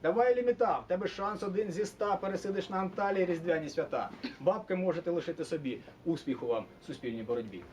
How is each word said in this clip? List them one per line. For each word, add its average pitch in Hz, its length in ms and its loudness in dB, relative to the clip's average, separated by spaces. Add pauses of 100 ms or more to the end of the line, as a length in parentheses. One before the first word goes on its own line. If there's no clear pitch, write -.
Давай, 233 340 6
ліміта, 240 440 4
в - 80 -10
тебе 185 200 0
шанс 202 360 -2
один 202 280 0
зі 175 100 -2
ста, 208 340 0
пересидиш 196 540 -2
на 190 80 -2
Анталії 190 480 2
різдвяні 165 440 0
свята. 139 400 -2 (300)
Бабки 190 360 2
можете 175 360 0
лишити 165 340 -2
собі, 139 340 -4 (260)
успіху 143 420 -2
вам 113 180 0 (160)
в - 40 -20
суспільній 117 380 -6
боротьбі. 107 380 -4 (120)